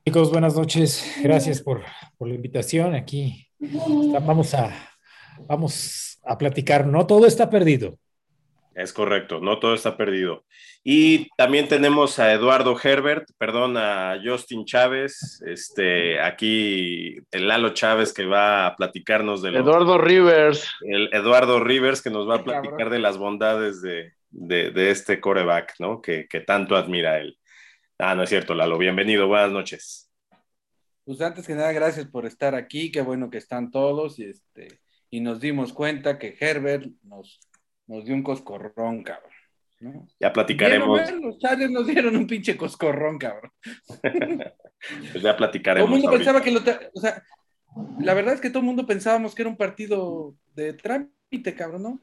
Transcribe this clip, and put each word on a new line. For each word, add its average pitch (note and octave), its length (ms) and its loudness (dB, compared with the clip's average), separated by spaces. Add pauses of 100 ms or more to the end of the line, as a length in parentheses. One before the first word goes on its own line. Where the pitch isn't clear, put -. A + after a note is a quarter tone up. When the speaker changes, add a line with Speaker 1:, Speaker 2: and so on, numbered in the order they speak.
Speaker 1:
Chicos, D#3 260 4
buenas D#3+ 260 2
noches. D#3+ 680 0
Gracias C#3+ 400 2
por, B2+ 220 -4 (340)
por A#2 100 -8
la B2 60 -6
invitación. C3+ 600 -2
Aquí C#3 560 -6 (100)
está-, D4 600 0
vamos D#3 340 2
a, A2+ 200 0 (720)
vamos - 800 -6
a B2 120 -2
platicar. C#3 500 2
No D#3 200 2
todo G#3+ 200 8
está A3+ 220 6
perdido. D#3 500 2 (760)
Speaker 2:
Es F2+ 180 -8
correcto, G2 480 -2
no G2+ 200 0
todo A#2 140 2
está A2 220 -4
perdido. F#2+ 480 -2 (380)
Y D#3 540 6
también C#3+ 320 4
tenemos D3 500 4
a A2 140 4
Eduardo B2 500 4
Herbert, C#3 460 0 (100)
perdón, A#2+ 380 -2
a F#2+ 460 -2
Justin B2 420 -6
Chávez, C3 840 0
este, F2 760 -2
aquí F2+ 1000 -2 (120)
el F#2+ 160 -4
Lalo A2+ 260 2
Chávez A2 400 0
que F#2+ 140 -4
va G2+ 400 4
a F2+ 80 -2
platicarnos G2+ 680 -2
de F#2 100 -4
los B2+ 100 2
Speaker 3:
Eduardo E3+ 340 6
Rivers. E3 720 6 (120)
Speaker 2:
el G2+ 320 -2
Eduardo A#2+ 480 6
Rivers C3 420 2
que B2 80 -6
nos G#2 180 -4
va A2+ 60 2
a A#2 40 0
Speaker 4:
Ay, - 60 -6
cabrón. C3 180 -4
Speaker 2:
platicar B2 280 -6
de A#2+ 80 -2
las G2+ 180 0
bondades G#2 640 -2
de, E2+ 320 -10 (180)
de, F2 420 -2
de F#2 180 2
este F#2+ 300 0
quarterback, F2+ 580 0
¿no? G#2+ 240 -6
Que, D#2+ 260 -6
que - 120 -6
tanto G2 340 0
admira E2+ 440 0
él. D2 200 -10 (580)
Ah, F#2 200 -2
no F2+ 80 0
es F2+ 40 -6
cierto, F2+ 280 -2
Lalo. E2 200 0
Bienvenido, G2 520 2
buenas G2+ 240 4
noches. - 580 -10 (920)
Speaker 4:
Pues C3+ 160 -12
antes E3+ 260 -6
que D#3+ 80 -6
nada, D3+ 160 -2
gracias D#3 380 -2
por A#2+ 180 -10
estar C3+ 300 -4
aquí. D3 340 -8
Qué D3 120 -4
bueno B2+ 280 -6
que A#2+ 80 -12
están A#2+ 320 -10
todos C#3+ 480 -2
y, A2 60 -14
este, - 560 -20 (300)
y A#2 100 -10
nos A#2 200 -6
dimos C3+ 320 -4
cuenta D3 460 -4
que C#3+ 200 -14
Herbert C#3+ 520 -4 (140)
nos, G2+ 360 -20 (460)
nos A2 180 -16
dio B2+ 100 -6
un C3+ 80 -4
coscorrón, A2+ 800 -8
cabrón, - 280 -16 (500)
¿no? C3 280 -18 (100)
Speaker 2:
Ya - 140 0
platicaremos. G#2+ 680 2
Speaker 4:
Bien, F4+ 160 -6
Omar, E4 40 -8
los A#3 160 -10
Chargers C4 320 -2
nos B3 160 -2
dieron A#3+ 300 0
un A#3 100 0
pinche G#3+ 300 -4
coscorrón, D3+ 640 -4
cabrón. A2 340 -12 (500)
Speaker 2:
<laughs> - 500 -4 (600)
Pues F#2 100 -8
ya G#2 140 2
platicaremos G2 500 2
Speaker 4:
Todo B3 100 4
el C#4 60 4
mundo C#4 60 2
Speaker 2:
ahorita. B3+ 240 4
Speaker 4:
pensaba C4 100 4
que B3 80 0
lo A#3 120 2
te-, A#3+ 320 -2
o F#3 60 -10
sea, G#3+ 220 -4 (800)
la F3+ 140 2
verdad G3+ 200 2
es C4 60 -8
que B3+ 80 -6
todo B3+ 120 -2
el B3 60 -2
mundo B3 200 -2
pensábamos A3 480 -2
que A#3 80 -6
era A3+ 80 -4
un A3 60 -10
partido F#3+ 800 -6 (200)
de D3+ 180 -8
trámite, B3 840 -8
cabrón, E3+ 280 -10
¿no? B3 200 -10